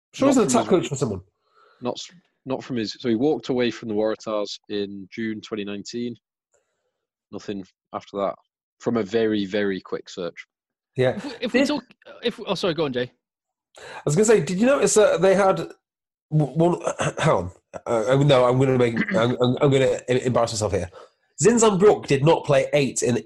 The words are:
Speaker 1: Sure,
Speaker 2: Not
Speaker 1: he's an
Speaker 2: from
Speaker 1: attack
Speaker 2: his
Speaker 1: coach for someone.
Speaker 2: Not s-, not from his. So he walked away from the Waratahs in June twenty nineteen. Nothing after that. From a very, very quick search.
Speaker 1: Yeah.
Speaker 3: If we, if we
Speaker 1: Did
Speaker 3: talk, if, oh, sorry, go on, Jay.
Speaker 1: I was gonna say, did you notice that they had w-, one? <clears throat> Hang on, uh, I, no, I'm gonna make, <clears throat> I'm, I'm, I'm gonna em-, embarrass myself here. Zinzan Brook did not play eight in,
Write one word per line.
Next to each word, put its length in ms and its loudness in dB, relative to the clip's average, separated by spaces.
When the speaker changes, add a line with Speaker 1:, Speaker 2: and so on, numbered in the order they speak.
Speaker 1:
Sure, 140 0
Speaker 2:
Not 80 4
Speaker 1:
he's 20 4
an 120 2
Speaker 2:
from 120 2
Speaker 1:
attack 0 -
Speaker 2:
his 80 -4
Speaker 1:
coach 200 2
for 60 -6
someone. 260 -4
Speaker 2:
Not 160 -6
s-, 180 -18
not 180 -8
from 140 -6
his. 220 -6
So 100 -4
he 60 2
walked 340 -2
away 220 0
from 180 -10
the 60 -4
Waratahs 640 -4
in 420 -8
June 300 -8
twenty 220 -8
nineteen. 520 -10
Nothing 340 -12
after 240 -12
that. 180 -4
From 180 -2
a 60 0
very, 420 0
very 360 -2
quick 280 -12
search. 360 -10
Speaker 1:
Yeah. 220 0
Speaker 3:
If 80 -12
we, 60 -12
if 120 -6
we 80 2
Speaker 1:
Did 60 0
Speaker 3:
talk, 160 -4
if, 220 -6
oh, 100 -4
sorry, 200 -2
go 100 -2
on, 80 -6
Jay. 180 -4
Speaker 1:
I 280 -18
was 100 0
gonna 100 4
say, 160 6
did 180 -4
you 80 4
notice 260 2
that 280 4
they 140 4
had 220 2
w-, 260 0
one? 220 2
<clears throat> 180 -4
Hang 180 2
on, 160 -4
uh, 200 0
I, 160 4
no, 220 6
I'm 140 2
gonna 180 2
make, 180 2
<clears throat> 80 -10
I'm, 160 2
I'm, 180 0
I'm 120 4
gonna 360 2
em-, 100 2
embarrass 360 0
myself 180 -2
here. 180 -2
Zinzan 340 4
Brook 300 4
did 160 2
not 220 4
play 260 2
eight 320 0
in, 220 2